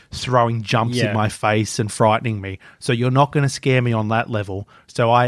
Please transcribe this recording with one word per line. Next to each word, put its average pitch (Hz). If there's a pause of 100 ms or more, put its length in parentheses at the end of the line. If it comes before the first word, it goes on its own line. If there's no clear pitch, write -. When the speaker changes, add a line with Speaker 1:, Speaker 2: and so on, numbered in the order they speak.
(140)
Speaker 1:
throwing 117
jumps 120
Speaker 2:
Yeah. 113
Speaker 1:
in 107
my 107
face 107
and 107
frightening 110
me. 98 (200)
So -
you're 123
not 139
gonna 139
scare 131
me 120
on 110
that 113
level." 101 (200)
So 117
I, 123